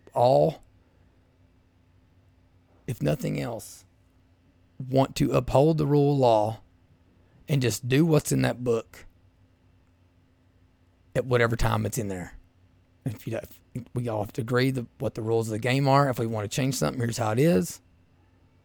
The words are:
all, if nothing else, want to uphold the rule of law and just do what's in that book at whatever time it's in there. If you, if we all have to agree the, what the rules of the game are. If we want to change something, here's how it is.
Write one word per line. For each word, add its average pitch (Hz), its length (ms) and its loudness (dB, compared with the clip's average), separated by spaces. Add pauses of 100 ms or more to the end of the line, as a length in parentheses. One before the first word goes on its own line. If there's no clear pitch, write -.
(140)
all, 139 480 4 (2250)
if 127 160 -6
nothing 147 400 -4
else, 117 420 -12 (920)
want 131 380 0
to 131 160 0
uphold 139 460 2
the 151 100 0
rule 143 260 4
of 139 60 0
law 113 400 2 (880)
and 143 140 2
just 120 260 -2
do 139 180 4
what's 151 260 2
in 131 120 2
that 123 200 -2
book 117 420 -4 (2000)
at 123 100 -4
whatever 120 300 2
time 110 300 0
it's 104 120 -4
in 104 120 -6
there. 90 280 -10 (680)
If 110 220 -10
you, 110 120 -6 (340)
if 123 200 -10
we 120 140 -4
all 110 160 -4
have 104 100 -10
to - 80 -8
agree 123 280 0
the, 127 160 -4 (140)
what 113 160 -4
the 113 60 -8
rules 113 260 0
of 110 40 -6
the 107 80 -4
game 131 280 0
are. 139 220 4
If 120 100 -4
we 113 80 -2
want 107 220 -4
to - 60 -8
change 127 200 -2
something, 143 240 -2
here's 117 180 -4
how 110 140 0
it 110 80 0
is. 175 420 2 (840)